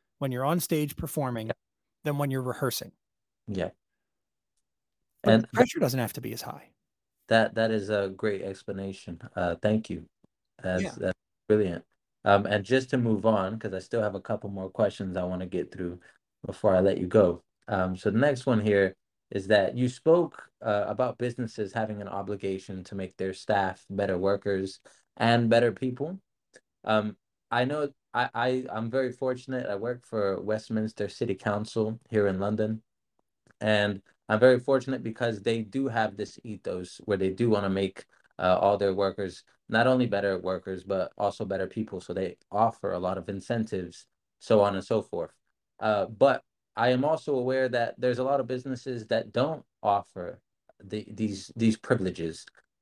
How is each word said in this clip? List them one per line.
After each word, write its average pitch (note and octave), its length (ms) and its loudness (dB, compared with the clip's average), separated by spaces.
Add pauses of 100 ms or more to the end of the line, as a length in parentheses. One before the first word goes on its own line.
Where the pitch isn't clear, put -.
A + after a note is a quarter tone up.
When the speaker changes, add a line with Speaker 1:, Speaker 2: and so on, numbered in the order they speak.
(180)
Speaker 1:
when C3+ 140 -4
you're B2 120 -2
on E3 140 2
stage D3+ 380 -2
performing B2 520 -4
Speaker 2:
Yeah. A2+ 40 -2 (500)
Speaker 1:
than D3 160 -2
when C#3+ 140 0
you're C3 100 -2
rehearsing. - 500 -4 (540)
Speaker 2:
Yeah. F#2 240 -4 (1500)
Speaker 1:
But A2 120 6
Speaker 2:
And - 100 6
Speaker 1:
the - 40 -14
pressure B3 300 2
doesn't C3 220 2
have A2 140 -2
to B2 60 -10
be B2+ 120 -8
as A#2 100 -10
high. - 300 -14 (560)
Speaker 2:
that, A2+ 280 4
that A2+ 160 2
is G#2 180 -2
a G2+ 260 0
great G#2 260 -2
explanation. F#2+ 800 -10 (140)
Uh, F2 260 -2
thank A2 300 0
you. F2 180 -8 (540)
That's, F#2 200 -2
Speaker 1:
Yeah. - 140 -6
Speaker 2:
that's - 220 -4 (300)
brilliant. G#2 360 2 (400)
Um, G2+ 220 6
and G#2 180 0
just B2+ 260 0
to C3+ 80 2
move A2 280 0
on, G#2+ 320 2
'cause G#2 160 -8
I F#2+ 60 -4
still A#2 220 -2
have G#2 140 -2
a F2+ 40 -10
couple G#2 300 -6
more F#2+ 200 -8
questions G2 460 -2
I F2+ 80 -2
wanna F#2 220 -4
get F2 260 -4
through F2+ 280 -8 (440)
before G2 300 2
I F#2 60 6
let F#2+ 180 4
you F2+ 80 -2
go. F2+ 380 4 (240)
Um, F#2 280 0
so G#2 140 -2
the G#2 80 2
next C3+ 280 0
one A#2 140 4
here G2+ 360 4 (340)
is F#2+ 180 -6
that G2+ 280 4
you B2 120 2
spoke, D#3+ 600 2 (140)
uh, G#2 240 0
about G#2+ 320 -2
businesses A2+ 540 -6
having G#2+ 280 -4
an G2 80 -10
obligation G2 760 -6
to - 100 -14
make F#2+ 220 -8
their F#2+ 160 -4
staff F#2+ 580 -2
better G2 260 0
workers F#2+ 640 -2 (360)
and A#2 340 2
better A#2 220 4
people. C#3 480 -6 (640)
Um, G#2+ 320 0 (340)
I B2 140 2
know D3 240 -2 (260)
I, B2 200 0
I, B2+ 360 0
I'm A2+ 200 -4
very B2+ 220 -2
fortunate. B2+ 540 -4
I G2+ 100 -4
work A#2+ 300 -6
for G2 340 0
Westminster G#2+ 680 -2
City A2 260 -2
Council G#2+ 640 -2 (100)
here G#2 200 2
in F#2+ 100 0
London, G#2+ 440 -2 (800)
and G#2 400 2 (280)
I'm G#2+ 120 2
very B2+ 180 10
fortunate C3 440 0
because A2 400 -4
they A2+ 200 0
do C3 260 -4
have A2 280 -2
this - 280 -8
ethos F#2 600 -8
where G2+ 140 0
they F#2+ 120 0
do A2+ 200 0
wanna G2+ 200 2
make, F#2+ 340 -2 (340)
uh, F2+ 220 4
all G2+ 160 4
their G2 180 0
workers F#2+ 500 -4 (240)
not A2+ 180 2
only B2+ 200 4
better G2 320 0
workers, F#2 460 -6
but F#2+ 340 -4
also G2+ 260 -2
better F#2+ 220 -4
people. G2 340 -8
So - 140 -8
they F#2 220 -4 (160)
offer G#2 400 0
a F2+ 60 -4
lot F#2 200 -2
of F#2 100 -10
incentives, G2 800 -4 (320)
so A2 220 4
on G2+ 160 4
and F2+ 80 -6
so A2 180 0
forth. E2 300 -6 (480)
Uh, G#2 260 2
but B2 360 2 (340)
I A#2 140 4
am B2+ 140 2
also D3+ 320 0
aware C3 340 0
that A#2+ 280 -2
there's B2 200 0
a B2+ 60 0
lot C#3 140 2
of C3 80 -2
businesses B2+ 600 -6
that A2+ 260 -2
don't C#3+ 320 -2 (180)
offer F#2 580 -2 (420)
the, G2+ 280 -8
these, G2 460 -4
these A2+ 200 2
privileges. F2 680 -4 (360)